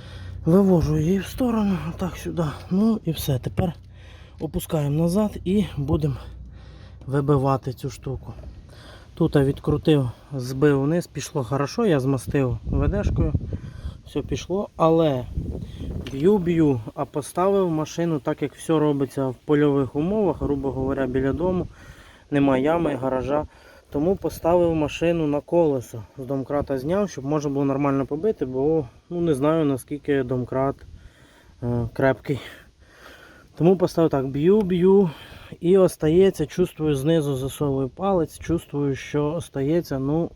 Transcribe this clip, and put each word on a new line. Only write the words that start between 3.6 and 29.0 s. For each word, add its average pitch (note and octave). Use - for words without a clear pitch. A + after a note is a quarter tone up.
опускаємо D#3
назад G3
і G3
будемо C#3+
вибивати C3+
цю C3
штуку. -
Тут D#3+
я C#3
відкрутив, C#3+
збив C3+
вниз, E3
пішло C#3
хорошо, C#3
я D#3
змастив C3
В C#3
Д G3
шкою, -
все D3
пішло, F3+
але D#3+
б'ю-б'ю, E3
а D3
поставив F3+
машину D#3+
так, D3+
як C#3+
все -
робиться C#3
в B2+
польових C#3+
умовах, F3
грубо C3+
говоря, C3+
біля C3
дому, F3+
нема C#3
ями, D3+
гаража, C3
тому E3
поставив E3+
машину D#3+
на D3
колесо, C#3
з C3+
домкрата C3+
зняв, F3
щоб C3
можна D3
було C#3
нормально C#3
побити, D#3
бо, C3+